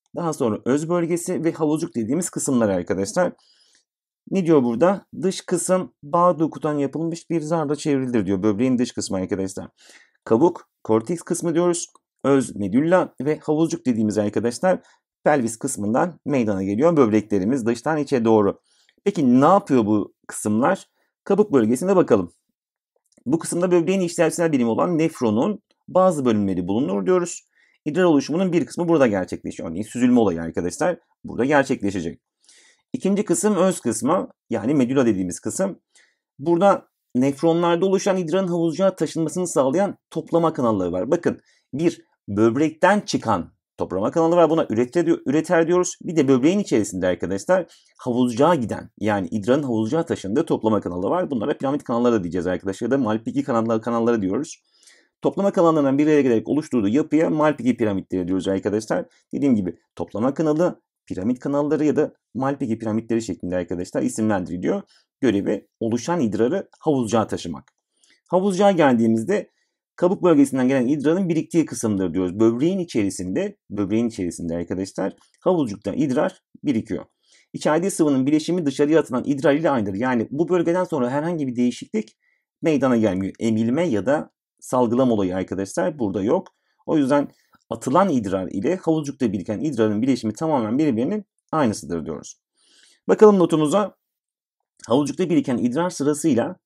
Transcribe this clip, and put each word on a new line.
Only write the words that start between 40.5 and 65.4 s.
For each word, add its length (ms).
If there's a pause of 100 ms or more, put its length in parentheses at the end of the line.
kanalları 400
var. 180
Bakın, 300 (320)
bir 320 (240)
böbrekten 720
çıkan 540 (240)
toplama 320
kanalı 260
var. 140
Buna 200
üreter 360
diyor-, 200
üreter 400
diyoruz. 360
Bir 140
de 120
böbreğin 300
içerisinde 480
arkadaşlar 600 (320)
havuzcuğa 560
giden, 440
yani 300
idrarın 340
havuzcuğa 440
taşındığı 400
toplama 340
kanalı 300
var. 200
Bunlara 280
piramit 260
kanalları 300
da 80
diyeceğiz 240
arkadaşlar. 400
Ya 40
da 80
Malpighi 440
kanalları, 380
kanalları 420
diyoruz. 400 (600)
Toplama 300
kanallarından 460
bir 80
araya 160
gelerek 260
oluşturduğu 400
yapıya 420
Malpighi 460
piramitleri 520
diyoruz 200
arkadaşlar. 580 (280)
Dediğim 200
gibi 240 (180)
toplama 380
kanalı, 480 (240)
piramit 320
kanalları 460
ya 120
da 160 (220)
Malpighi 440
piramitleri 440
şeklinde 340
arkadaşlar 460
isimlendiriliyor. 800 (380)
Görevi 480 (120)